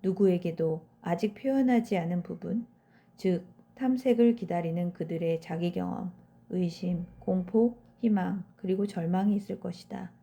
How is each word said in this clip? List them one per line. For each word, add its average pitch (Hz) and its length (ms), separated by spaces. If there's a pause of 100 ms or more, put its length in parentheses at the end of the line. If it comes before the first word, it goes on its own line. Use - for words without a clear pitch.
누구에게도 175 800 (160)
아직 196 320
표현하지 254 640
않은 175 260
부분, 180 420 (520)
즉 180 280 (300)
탐색을 247 600
기다리는 175 580
그들의 165 480
자기 170 300
경험, 175 400 (380)
의심, 180 560 (140)
공포, 202 580 (220)
희망, 190 440 (140)
그리고 196 280
절망이 185 500
있을 196 240
것이다. - 520 (120)